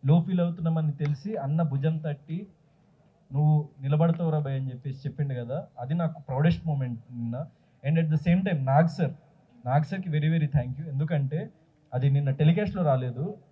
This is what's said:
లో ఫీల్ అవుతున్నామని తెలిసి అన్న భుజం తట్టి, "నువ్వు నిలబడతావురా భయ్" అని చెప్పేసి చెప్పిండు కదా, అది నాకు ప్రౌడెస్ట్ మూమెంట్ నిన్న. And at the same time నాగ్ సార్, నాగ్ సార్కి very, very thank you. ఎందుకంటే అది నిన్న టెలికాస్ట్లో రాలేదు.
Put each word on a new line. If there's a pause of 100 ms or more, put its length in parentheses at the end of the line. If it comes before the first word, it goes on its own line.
లో
ఫీల్
అవుతున్నామని
తెలిసి
అన్న
భుజం
తట్టి, (880)
"నువ్వు (120)
నిలబడతావురా
భయ్"
అని
చెప్పేసి
చెప్పిండు
కదా, (120)
అది
నాకు
ప్రౌడెస్ట్
మూమెంట్ (120)
నిన్న. (420)
And
at
the
same
time
నాగ్
సార్, (540)
నాగ్
సార్కి
very,
very
thank
you.
ఎందుకంటే (440)
అది
నిన్న
టెలికాస్ట్లో
రాలేదు. (140)